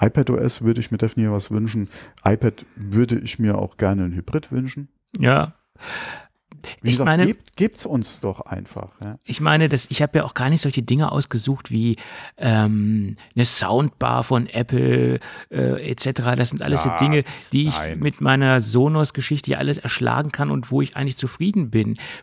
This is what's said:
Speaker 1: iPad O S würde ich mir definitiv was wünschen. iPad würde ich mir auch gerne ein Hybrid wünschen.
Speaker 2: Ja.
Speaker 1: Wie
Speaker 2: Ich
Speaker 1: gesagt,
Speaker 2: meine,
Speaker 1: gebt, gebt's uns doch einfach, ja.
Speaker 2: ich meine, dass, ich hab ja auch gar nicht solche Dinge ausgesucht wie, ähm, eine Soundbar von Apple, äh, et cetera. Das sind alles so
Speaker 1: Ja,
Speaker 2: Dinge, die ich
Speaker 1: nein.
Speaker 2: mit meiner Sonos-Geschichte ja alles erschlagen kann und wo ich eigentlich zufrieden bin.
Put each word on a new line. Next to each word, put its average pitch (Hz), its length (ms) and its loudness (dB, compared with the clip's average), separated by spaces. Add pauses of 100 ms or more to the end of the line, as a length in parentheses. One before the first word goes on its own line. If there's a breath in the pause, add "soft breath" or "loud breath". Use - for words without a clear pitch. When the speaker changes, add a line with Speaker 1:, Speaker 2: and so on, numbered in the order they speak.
Speaker 1:
iPad 120 280 2
O 123 60 2
S 123 260 -2
würde 117 200 2
ich - 100 -10
mir 110 60 0
definitiv 110 340 0
was 101 200 -2
wünschen. 107 380 -2 (360 loud breath)
iPad 104 400 0 (100)
würde 113 440 0
ich - 200 -8
mir 104 180 2
auch 98 200 -4
gerne 98 260 2
ein 87 100 -2
Hybrid 90 380 -6
wünschen. 131 380 -6 (280)
Speaker 2:
Ja. 147 360 2 (1300 loud breath)
Speaker 1:
Wie 117 80 0
Speaker 2:
Ich 123 40 4
Speaker 1:
gesagt, 131 140 6
Speaker 2:
meine, 165 180 6
Speaker 1:
gebt, - 320 -2
gebt's - 300 0
uns - 320 -2
doch 98 220 -4
einfach, - 480 -10 (120)
ja. 104 220 -10
Speaker 2:
ich - 180 -8
meine, 156 260 4
dass, 139 220 0
ich 147 140 -2
hab 147 120 0
ja 151 100 2
auch 131 100 -10
gar 131 160 0
nicht 165 100 2
solche 135 220 -2
Dinge 139 280 0
ausgesucht 135 600 -4
wie, 113 240 2 (420 loud breath)
ähm, 107 800 2 (180 loud breath)
eine 120 120 2
Soundbar 120 800 0
von 123 220 0
Apple, 123 760 0 (300 loud breath)
äh, - 400 -2
et 123 120 -6
cetera. 127 340 -2
Das 123 140 0
sind 147 120 -6
alles 143 220 0
so - 60 0
Speaker 1:
Ja, 85 100 -2
Speaker 2:
Dinge, 147 240 4 (280 loud breath)
die 143 160 2
ich 143 100 -2
Speaker 1:
nein. 160 220 -6
Speaker 2:
mit 147 220 -2
meiner 131 400 4
Sonos-Geschichte 139 920 0
ja 135 60 0
alles 139 220 -2
erschlagen 123 520 -2
kann 143 200 -2
und 139 200 -4
wo 139 120 2
ich - 120 -6
eigentlich 135 220 -4
zufrieden 170 540 -2
bin. 110 260 2 (260 loud breath)